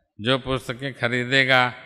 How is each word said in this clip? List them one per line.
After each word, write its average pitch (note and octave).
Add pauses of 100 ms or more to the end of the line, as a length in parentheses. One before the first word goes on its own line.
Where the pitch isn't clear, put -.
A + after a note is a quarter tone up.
(200)
जो B2+
पुस्तकें C3
खरीदेगा, B2 (120)